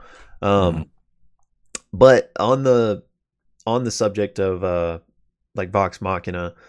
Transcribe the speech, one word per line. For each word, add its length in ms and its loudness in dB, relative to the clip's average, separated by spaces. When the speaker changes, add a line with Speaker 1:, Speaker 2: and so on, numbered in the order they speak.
Speaker 1:
Um, 340 2
Speaker 2:
Mm-hmm. 80 -6
Speaker 1:
but 480 6
on 220 0
the, 400 2
on 180 -2
the 60 -4
subject 480 -4
of, 260 -4
uh, 360 -4
like, 140 -8
Vox 300 -2
Machina, 540 -8